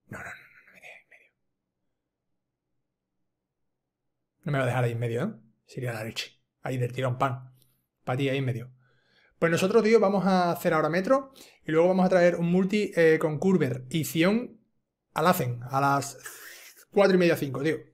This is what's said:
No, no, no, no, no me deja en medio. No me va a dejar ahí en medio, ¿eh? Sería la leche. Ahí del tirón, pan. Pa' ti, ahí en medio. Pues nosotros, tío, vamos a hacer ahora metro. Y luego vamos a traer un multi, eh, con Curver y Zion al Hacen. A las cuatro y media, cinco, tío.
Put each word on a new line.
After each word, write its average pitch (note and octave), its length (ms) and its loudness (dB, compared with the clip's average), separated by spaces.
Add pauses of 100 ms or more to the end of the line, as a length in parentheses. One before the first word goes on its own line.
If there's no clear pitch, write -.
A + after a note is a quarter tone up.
No, - 120 -16
no, - 60 -14
no, - 60 -14
no, - 360 -20
no - 60 -20
me - 80 -20
deja - 220 -20
en - 80 -20
medio. - 220 -20 (3000)
No D#3 80 -6
me C#3 60 -2
va C3+ 60 0
a B2 40 0
dejar B2 160 0
ahí A#2+ 80 -2
en A#2 60 -6
medio, A#2 240 -4
¿eh? A3 120 -6 (320)
Sería B2 260 -8
la A2 100 -10
leche. - 380 -12 (220)
Ahí C3 160 -6
del B2 140 -2
tirón, B2+ 260 -4
pan. - 360 -4 (500)
Pa' B2+ 120 -2
ti, C#3 140 0
ahí C3+ 80 -2
en C#3 80 -4
medio. - 260 -6 (680)
Pues E3 140 0
nosotros, F#3+ 300 2
tío, A3 180 4
vamos G3 240 2
a F3+ 260 2
hacer E3+ 220 0
ahora D#3 160 2
metro. A3 460 0 (320)
Y D#3 60 -6
luego E3 160 4
vamos F#3 180 4
a - 20 2
traer F3 280 4
un E3+ 140 -2
multi, G3 460 0
eh, D#3+ 240 4
con D#3 180 -2
Curver D3+ 520 0
y D#3+ 160 -2
Zion F#3+ 480 0 (600)
al D#3 120 0
Hacen. B2 380 0
A C3+ 160 -2
las C#3 360 0 (760)
cuatro G3 240 4
y - 20 4
media, E3+ 180 4
cinco, C3+ 260 -6
tío. D3+ 140 -2 (180)